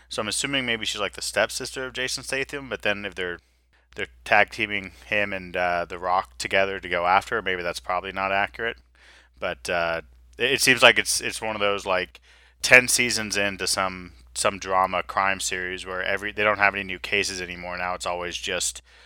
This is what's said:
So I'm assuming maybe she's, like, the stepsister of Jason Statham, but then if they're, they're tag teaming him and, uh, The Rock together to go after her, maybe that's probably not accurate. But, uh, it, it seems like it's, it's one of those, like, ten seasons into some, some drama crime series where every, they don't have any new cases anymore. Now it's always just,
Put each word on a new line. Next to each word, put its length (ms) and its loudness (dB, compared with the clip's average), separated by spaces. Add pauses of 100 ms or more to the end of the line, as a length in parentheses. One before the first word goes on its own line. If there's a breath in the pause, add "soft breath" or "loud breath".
So 140 -6
I'm 60 -4
assuming 360 -2
maybe 220 -2
she's, 140 -4
like, 140 -2
the 80 -12
stepsister 640 -2
of 60 -10
Jason 300 -4
Statham, 460 -6
but 140 -6
then 220 -2
if 120 -10
they're, 240 -6 (560)
they're 120 -6 (160)
tag 260 6
teaming 420 -6 (140)
him 260 0
and, 240 -6
uh, 280 0
The 140 -10
Rock 400 -2
together 400 2
to 100 -12
go 180 0
after 300 4
her, 60 -2
maybe 220 -2
that's 160 -4
probably 320 -6
not 180 -2
accurate. 460 -2 (640 soft breath)
But, 280 -6
uh, 340 0 (360)
it, 140 0
it 80 2
seems 240 6
like 160 8
it's, 200 0
it's 220 -6
one 140 -4
of 40 -4
those, 240 2
like, 360 -2 (420 soft breath)
ten 260 8
seasons 480 0
into 300 0
some, 460 -2 (220)
some 240 0
drama 440 2
crime 380 0
series 460 -6
where 160 -6
every, 300 -2
they 100 -2
don't 160 4
have 160 4
any 100 -4
new 140 -8
cases 420 -2
anymore. 380 -8
Now 160 -2
it's 100 -8
always 320 -4
just, 460 -4 (240 soft breath)